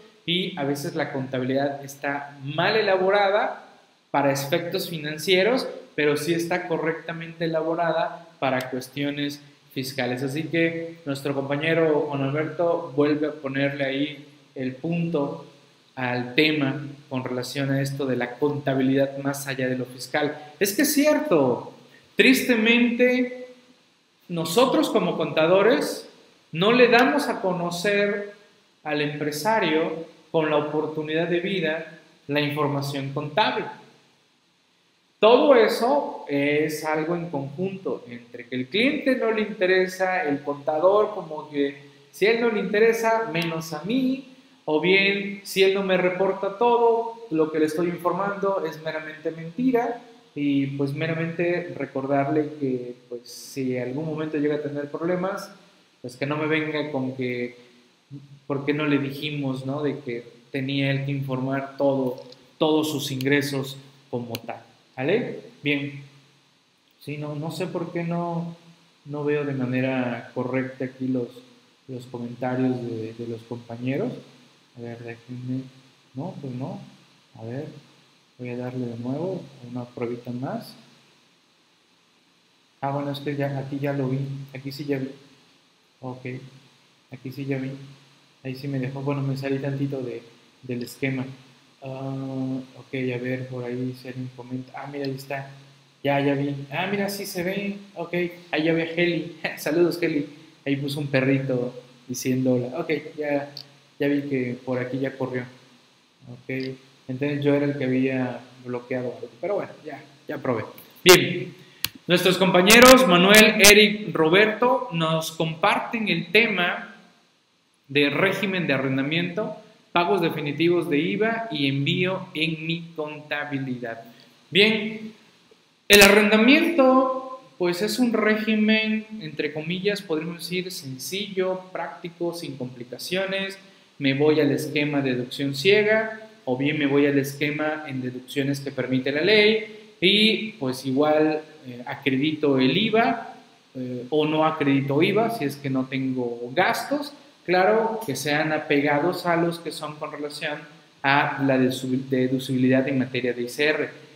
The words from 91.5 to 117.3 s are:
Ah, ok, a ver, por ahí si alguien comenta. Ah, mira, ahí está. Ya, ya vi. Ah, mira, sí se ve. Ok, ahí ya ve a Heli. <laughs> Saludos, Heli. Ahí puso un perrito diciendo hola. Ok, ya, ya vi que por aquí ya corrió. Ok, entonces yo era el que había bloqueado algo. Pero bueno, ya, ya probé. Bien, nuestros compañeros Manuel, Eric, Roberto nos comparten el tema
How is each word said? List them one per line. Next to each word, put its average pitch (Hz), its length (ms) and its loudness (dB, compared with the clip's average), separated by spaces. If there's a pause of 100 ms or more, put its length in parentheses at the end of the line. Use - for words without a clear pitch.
Ah, 135 800 -6 (180)
ok, - 160 -16 (220)
a - 20 -4
ver, 127 300 -6
por 127 160 -8
ahí 127 360 -6
si 131 100 -14
alguien 127 260 -8
comenta. 127 400 -10
Ah, 139 160 -12
mira, 143 140 -6
ahí 135 100 -4
está. 139 340 -10 (540)
Ya, 143 160 2
ya 139 160 2
vi. 143 180 -2 (180)
Ah, 165 140 -4
mira, 202 240 -2
sí 202 160 -8
se 180 160 -6
ve. 202 360 -4 (180)
Ok, 170 180 -8 (380)
ahí 156 120 0
ya 165 100 4
ve 165 100 0
a 165 80 -4
Heli. 170 460 0 (100)
<laughs> - 100 -10
Saludos, 160 420 2
Heli. 151 300 -2 (380)
Ahí 139 80 0
puso 135 240 -4
un 117 80 -4
perrito 131 640 0 (340)
diciendo 127 460 0
hola. 123 240 -2
Ok, 170 140 -4 (260)
ya, 143 320 -2 (500)
ya 143 80 2
vi 143 220 2
que 123 340 -2
por 127 140 -2
aquí 123 220 -4
ya 131 180 -4
corrió. 127 240 -4 (920)
Ok, 131 440 -8 (320)
entonces 139 360 -2
yo 143 120 6
era 143 100 2
el 139 120 0
que 131 80 -2
había 127 560 0 (220)
bloqueado 123 520 -6
algo. - 140 -12 (120)
Pero 196 140 -2
bueno, 147 160 -6 (120)
ya, 147 200 -14 (240)
ya 147 100 -6
probé. 123 280 -2 (380)
Bien, - 500 6 (520)
nuestros 180 320 2
compañeros 196 720 10
Manuel, 208 520 8
Eric, 208 540 8
Roberto 214 800 4
nos 160 400 -2
comparten 202 800 -2
el 170 220 -2
tema 202 600 0 (920)